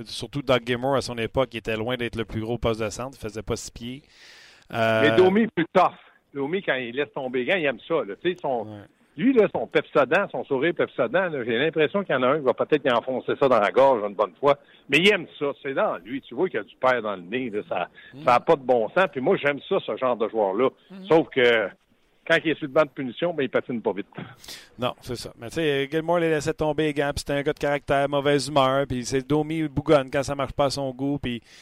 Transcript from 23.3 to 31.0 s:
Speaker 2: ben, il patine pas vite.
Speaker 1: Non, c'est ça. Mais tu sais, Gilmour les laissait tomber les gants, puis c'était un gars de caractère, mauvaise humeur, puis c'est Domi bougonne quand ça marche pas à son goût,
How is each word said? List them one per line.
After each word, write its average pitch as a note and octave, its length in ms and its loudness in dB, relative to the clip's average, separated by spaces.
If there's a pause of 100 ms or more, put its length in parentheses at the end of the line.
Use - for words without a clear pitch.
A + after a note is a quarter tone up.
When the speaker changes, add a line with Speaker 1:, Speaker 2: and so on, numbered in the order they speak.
Speaker 2:
ben, D3+ 100 -2
il B2+ 60 -2
patine A#2+ 320 -4
pas G#2+ 100 0
vite. F#2+ 140 -10 (720)
Speaker 1:
Non, A#2+ 220 -4
c'est B2 160 -10
ça. F#2 220 -14
Mais A#2 100 -14
tu A2 60 -14
sais, C#3 360 0
Gilmour D#3+ 280 0
les E3 120 2
laissait D3+ 240 -2
tomber D3+ 300 0
les D3+ 100 0
gants, C#3+ 200 0
puis - 60 -8
c'était - 120 -6
un C#3+ 100 -2
gars D3 100 -2
de - 60 -20
caractère, C#3+ 500 0
mauvaise C#3+ 400 2
humeur, C#3 400 4
puis B2+ 160 -6
c'est B2+ 220 -2
Domi D3+ 420 0
bougonne C#3 440 2
quand C#3+ 100 0
ça C#3 120 -6
marche C#3 180 -4
pas C#3+ 140 2
à C3+ 40 0
son C3+ 220 -4
goût, C3+ 260 -4